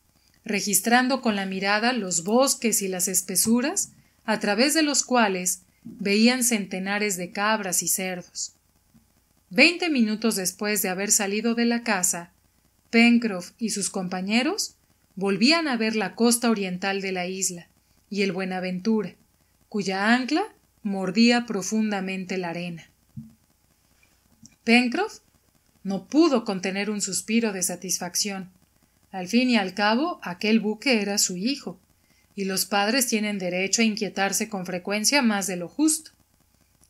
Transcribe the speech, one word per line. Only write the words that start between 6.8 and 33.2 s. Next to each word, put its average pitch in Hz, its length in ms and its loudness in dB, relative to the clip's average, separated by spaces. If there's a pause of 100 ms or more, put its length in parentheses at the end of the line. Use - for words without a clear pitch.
de 175 160 -10
cabras 202 500 -2
y 170 60 -4
cerdos. 185 640 -6 (960)
Veinte 339 420 4
minutos 214 460 2
después 202 460 -2
de 190 80 -2
haber 196 200 -4
salido 220 440 0
de 233 100 0
la 233 180 0
casa, 180 500 -2 (580)
Pencroff 233 680 4
y 214 120 -4
sus 190 200 -4
compañeros 202 840 -2 (400)
volvían 214 500 2
a 254 100 -2
ver 220 200 0
la 185 180 -4
costa 233 360 2
oriental 196 500 -2
de 190 120 -4
la 180 140 -4
isla 185 420 -6 (400)
y 196 140 -2
el 196 100 0
Buenaventura, 185 840 -2 (540)
cuya 196 460 0
ancla 262 280 0 (400)
mordía 214 640 2
profundamente 190 920 -4
la 180 120 -4
arena. 170 400 -10 (1700)
Pencroff 247 560 2 (640)
no 190 240 -4
pudo 277 380 4
contener 196 460 -2
un 208 100 -4
suspiro 214 520 0
de 185 100 -6
satisfacción. 180 880 -4 (600)
Al 185 160 -8
fin 247 240 4
y 240 60 4
al 185 180 0
cabo, 233 480 0
aquel 208 380 0
buque 214 400 0
era 202 180 -2
su 190 180 -2
hijo, 214 440 -6 (560)
y 196 80 -6
los 190 220 -2
padres 220 420 0
tienen 208 300 -2